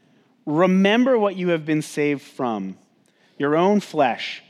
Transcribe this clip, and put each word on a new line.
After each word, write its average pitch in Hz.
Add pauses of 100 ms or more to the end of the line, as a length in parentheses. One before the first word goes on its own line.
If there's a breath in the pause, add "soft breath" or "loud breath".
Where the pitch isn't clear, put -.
(460 soft breath)
Remember 190
what 202
you 180
have 160
been 156
saved 147
from, 104 (600 soft breath)
your 143
own 196
flesh, -